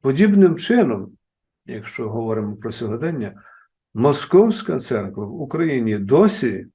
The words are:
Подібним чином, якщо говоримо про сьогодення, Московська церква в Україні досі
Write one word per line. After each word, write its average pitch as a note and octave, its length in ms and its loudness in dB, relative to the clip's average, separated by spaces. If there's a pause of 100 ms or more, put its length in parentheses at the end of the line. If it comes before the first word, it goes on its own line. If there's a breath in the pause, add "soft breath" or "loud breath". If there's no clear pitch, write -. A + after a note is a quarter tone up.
Подібним F3+ 560 4
чином, C#3+ 600 0 (480)
якщо A2 460 -10
говоримо A2 460 -4
про A2+ 160 -10
сьогодення, A#2+ 680 -8 (520 soft breath)
Московська D3 840 2
церква G#2 480 -6
в A#2+ 140 -12
Україні C3+ 580 -2
досі A#2+ 760 2